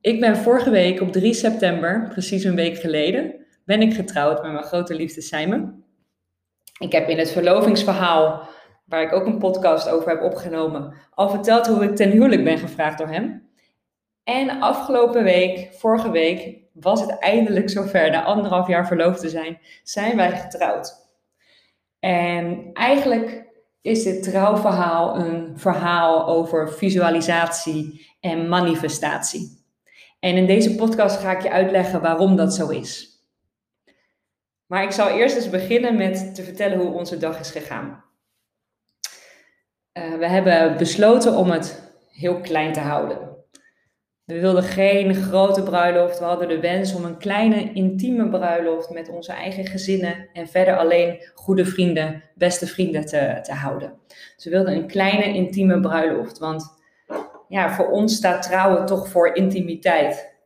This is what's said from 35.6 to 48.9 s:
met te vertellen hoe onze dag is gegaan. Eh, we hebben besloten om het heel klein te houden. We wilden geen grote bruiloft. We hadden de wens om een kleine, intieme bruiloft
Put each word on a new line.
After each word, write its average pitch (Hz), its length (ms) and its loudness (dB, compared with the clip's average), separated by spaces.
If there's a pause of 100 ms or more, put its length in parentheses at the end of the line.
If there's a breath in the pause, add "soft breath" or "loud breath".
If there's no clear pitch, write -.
met 190 380 -2
te 185 80 -12
vertellen 185 360 -4
hoe 175 140 -2
onze 175 240 -8
dag 160 240 -6
is - 100 -12
gegaan. 139 540 -12 (1900 loud breath)
Eh, 165 220 -10
we 165 120 -4
hebben 170 500 4
besloten 226 600 4
om 180 140 2
het - 420 -6 (180)
heel 175 300 -4
klein 160 320 -2
te 151 80 -4
houden. - 480 -4 (1000 soft breath)
We 165 120 -6
wilden 185 220 4
geen 196 520 2
grote 190 480 2
bruiloft. 175 560 2
We 170 60 -6
hadden 175 240 -2
de 160 120 -2
wens 185 340 -2
om 175 100 -6
een 170 140 -10
kleine, 208 540 0
intieme 214 560 0
bruiloft 170 600 -2